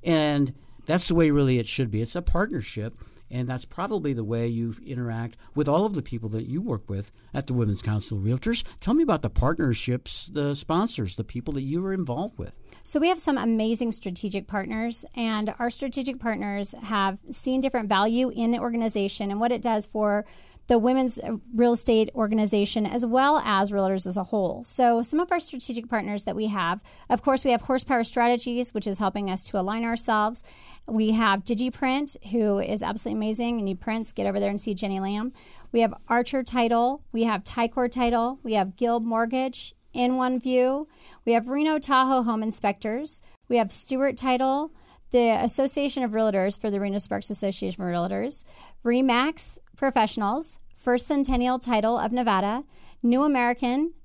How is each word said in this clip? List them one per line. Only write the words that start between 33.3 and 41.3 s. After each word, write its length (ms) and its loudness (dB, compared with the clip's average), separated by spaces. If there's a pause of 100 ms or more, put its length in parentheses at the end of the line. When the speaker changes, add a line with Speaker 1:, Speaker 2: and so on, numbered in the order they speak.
Speaker 2:
You 60 -2
need 160 -4
prints, 320 -4
get 140 -2
over 120 0
there 120 0
and 100 -4
see 140 -4
Jenny 260 -4
Lamb. 320 -4 (400)
We 80 4
have 140 4 (140)
Archer 340 0
Title. 680 2
We 140 0
have 180 0
Ticor 480 -2
Title. 520 0
We 100 -4
have 240 0
Guild 280 2
Mortgage, 720 -2 (200)
In 220 2
One 220 0
View. 480 2 (380)
We 80 4